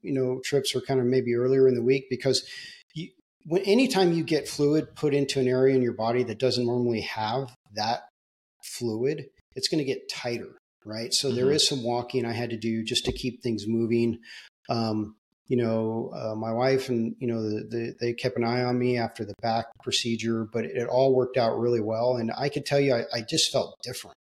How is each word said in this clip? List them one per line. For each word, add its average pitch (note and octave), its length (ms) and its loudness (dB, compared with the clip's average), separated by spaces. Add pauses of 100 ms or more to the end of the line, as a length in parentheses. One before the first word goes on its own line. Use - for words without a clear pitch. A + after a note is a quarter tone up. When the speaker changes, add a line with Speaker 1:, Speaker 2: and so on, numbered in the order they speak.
Speaker 1:
you E3+ 100 -6
know, B2+ 320 0
trips C#3 320 0
are B2+ 60 -2
kind C3+ 180 0
of A#2+ 60 2
maybe A#2+ 280 2
earlier C3 320 6
in B2+ 80 6
the A#2+ 80 0
week, C3 280 2
because B2+ 360 0 (480)
you, D#3+ 140 -10 (380)
when, F3 160 0
anytime F#3+ 500 4
you E3 100 2
get D3+ 240 0
fluid D3 480 2
put D3 200 0
into C#3 260 0
an B2 80 2
area C3 260 6
in C3 80 4
your A#2 120 0
body A#2+ 280 0
that A2 160 -4
doesn't A#2+ 280 2
normally A#2+ 340 0
have A#2+ 520 -4 (200)
that G#2+ 300 -2 (600)
fluid, B2 680 -4 (260)
it's C3 120 -4
gonna D#3 140 0
get C3 280 -4
tighter, - 460 -8 (280)
right? A2+ 300 -8
So C3+ 180 0
there B2 140 2
Speaker 2:
Mm-hmm. D3 80 4
Speaker 1:
is D3+ 140 2
some C3+ 140 -2
walking A#2+ 420 -2
I A#2 80 -4
had A#2+ 180 -4
to A2+ 80 -6
do A2+ 260 -2
just A#2 220 -2
to B2+ 60 -2
keep B2 300 -6
things G#2 240 -4
moving. A#2 520 0 (500)
Um, A2 480 -2 (320)
you C3 80 0
know, A2+ 580 -2
uh, A2 220 -6
my A2+ 160 -4
wife C3 360 2
and, A2+ 300 -2
you B2 80 -6
know, A#2 160 -2
the, G#2+ 260 -4
the, A#2 320 -6
they A#2+ 120 -2
kept A#2+ 240 -4
an A#2+ 80 0
eye A#2+ 180 0
on B2 160 0
me B2 180 2
after A2+ 280 -4
the G2 180 -10
back A2+ 220 0 (180)
procedure, A2+ 680 -2
but A2+ 120 -2
it, - 120 -6
it A#2+ 100 -2
all C3 260 4
worked B2+ 240 2
out A2+ 220 2
really A#2+ 220 2
well. A2 340 0
And A2+ 240 -2
I C#3+ 100 -2
could C#3 160 -4
tell C#3+ 140 2
you, C#3 160 4
I, A#2 80 0 (100)
I A#2+ 100 -4
just - 280 0
felt A#2+ 320 0
different A2 400 -12